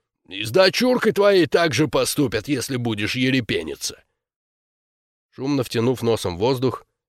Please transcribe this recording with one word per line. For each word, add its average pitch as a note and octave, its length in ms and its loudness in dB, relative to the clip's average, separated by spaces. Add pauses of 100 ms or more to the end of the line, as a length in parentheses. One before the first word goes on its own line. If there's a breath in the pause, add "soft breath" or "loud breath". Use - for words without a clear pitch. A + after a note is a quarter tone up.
(280)
«И G2 140 -8
с A2 80 -6
дочуркой G#3 600 2
твоей G3 340 4
так E3+ 260 2
же C#3+ 140 2
поступят, B2 600 -2
если C3+ 280 -4
будешь A2 380 -4
ерепениться». B2 880 -4 (1300)
Шумно C3+ 300 -2
втянув A#2+ 380 0
носом G#2+ 360 -2
воздух, B2 480 -2 (220)